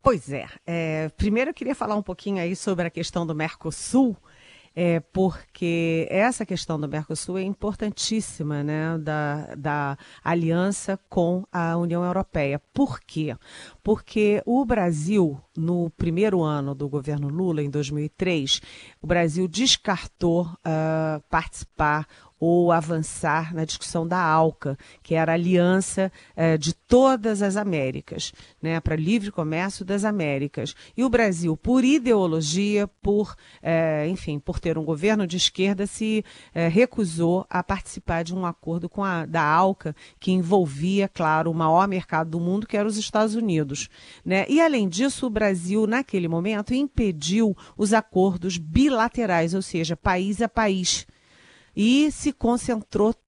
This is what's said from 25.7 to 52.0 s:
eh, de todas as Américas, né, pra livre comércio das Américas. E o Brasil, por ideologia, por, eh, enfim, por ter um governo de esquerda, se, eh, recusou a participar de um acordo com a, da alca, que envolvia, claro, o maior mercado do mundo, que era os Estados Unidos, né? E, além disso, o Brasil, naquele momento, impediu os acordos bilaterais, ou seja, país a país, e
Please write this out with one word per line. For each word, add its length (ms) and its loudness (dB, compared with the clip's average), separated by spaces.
eh, 240 4
de 160 -2
todas 680 4
as 160 0
Américas, 760 -4
né, 200 -2
pra 160 -2
livre 340 0
comércio 540 -4
das 200 -2
Américas. 680 -2
E 80 0
o 40 2
Brasil, 480 2
por 280 2
ideologia, 1040 2
por, 360 0
eh, 460 0
enfim, 320 -4
por 180 -6
ter 180 -2
um 80 -4
governo 400 0
de 120 -4
esquerda, 500 0
se, 380 -2
eh, 140 0
recusou 840 2
a 140 -2
participar 640 -4
de 100 -8
um 100 -4
acordo 440 -6
com 160 -4
a, 200 -2
da 200 0
alca, 500 2
que 140 0
envolvia, 760 2
claro, 420 0
o 60 -2
maior 320 4
mercado 440 -2
do 100 -4
mundo, 260 -2
que 100 -4
era 120 2
os 80 -2
Estados 400 0
Unidos, 520 -2
né? 240 0
E, 120 4
além 280 4
disso, 400 0
o 20 -2
Brasil, 560 0
naquele 400 -2
momento, 480 -2
impediu 840 0
os 140 2
acordos 640 0
bilaterais, 960 2
ou 80 -2
seja, 340 -4
país 460 0
a 60 0
país, 580 0
e 380 4